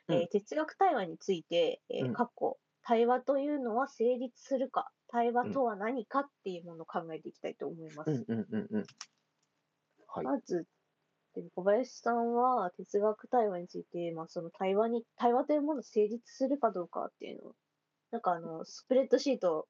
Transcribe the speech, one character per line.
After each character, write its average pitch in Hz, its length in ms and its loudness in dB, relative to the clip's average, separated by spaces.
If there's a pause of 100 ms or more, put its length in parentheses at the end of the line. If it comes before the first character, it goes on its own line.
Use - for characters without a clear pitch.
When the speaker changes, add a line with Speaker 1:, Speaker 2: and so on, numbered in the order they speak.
Speaker 1:
う 170 80 2
ん。 - 20 6
Speaker 2:
え、 208 100 2
哲 208 280 -2
学 311 180 -2
対 370 220 4
話 202 100 0
に 165 140 -10
つ - 120 -2
い 160 120 0
て、 170 460 0
え、 - 120 -4
Speaker 1:
う 131 80 0
ん。 - 40 -2
Speaker 2:
か 240 100 2
っ 240 100 -10
こ、 - 240 -4 (240)
対 233 240 4
話 254 160 4
と 269 160 0
い 277 160 -2
う 294 60 -2
の 233 160 -2
は 262 120 0
成 247 300 0
立 240 180 -6
す - 220 -4
る 254 140 -2
か、 - 180 -2 (200)
対 233 220 2
話 240 200 0
と 262 120 2
は 226 120 0
何 220 320 -4
か 277 140 0
っ 277 40 -2 (180)
て 196 60 -6
い 180 120 -6
う - 20 -16
も 170 120 -14
の 160 80 -12
を - 40 -20
考 185 140 -4 (120)
え 156 60 -8
て - 100 -14
い - 40 -14
き - 60 -20
た 165 100 -6
い - 60 -10
と - 120 -6
思 165 180 -10
い 156 80 -16
ま 151 120 -10
す。 160 40 -2
Speaker 1:
う 156 40 2
ん。 117 140 -4
う 113 80 -2
ん、 113 40 -2
う - 20 -2
ん、 101 80 -6
う 113 80 -4
ん、 104 140 -4
う 107 80 0
ん。 98 60 -4 (1200)
は - 160 -8
い。 - 20 -4
Speaker 2:
ま 269 140 -2
ず、 - 260 -4 (720)
で 185 60 -10
も 170 140 -12
小 180 80 -6
林 214 360 2
さ 233 140 0
ん 233 200 0
は 240 440 2
哲 196 220 -2
学 208 280 0
対 226 220 4
話 180 100 -4
に 175 80 -10
つ 180 120 -10
い 175 40 -8
て、 175 280 -6
ま、 165 180 -8
そ 180 120 -8
の 165 80 -8
対 190 260 0
話 220 120 4
に、 233 160 0 (140)
対 240 160 4
話 262 120 4
と 302 80 2
い 302 40 4
う 294 40 0
も 294 140 0
の 233 80 -6
成 214 240 2
立 233 180 -4
す - 220 -2
る 277 100 2
か 233 140 2
ど 190 120 -4
う 170 40 -14
か - 180 -6
っ - 140 -10
て - 60 -12
い - 80 -10
う - 100 -16
の - 60 -16
を、 - 60 -20 (560)
な 233 80 -4
ん - 20 -16
か 180 100 0
あ 170 80 -2
の、 165 260 -8
ス - 220 -18
プ 254 80 4
レ 262 80 6
ッ 233 60 -8
ド - 100 6
シ 285 140 2
ー 214 60 -4
ト 165 180 2
を - 120 -6